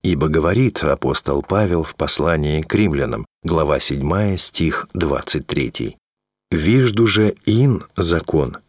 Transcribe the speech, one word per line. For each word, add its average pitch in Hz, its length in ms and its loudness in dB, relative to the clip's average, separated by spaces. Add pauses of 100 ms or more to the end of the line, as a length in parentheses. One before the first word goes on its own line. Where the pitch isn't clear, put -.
Ибо 80 260 0
говорит 85 540 0
апостол 69 600 -2
Павел 90 420 0
в - 100 -12
послании 78 680 0
к - 120 -4
римлянам, 69 500 0 (200)
глава 76 340 0
седьмая, 87 580 0
стих - 580 -2
двадцать 71 520 -2
третий: - 500 -4 (540)
"Вижду 113 560 2
же 104 380 2
ин 113 400 2 (100)
закон 80 640 0 (120)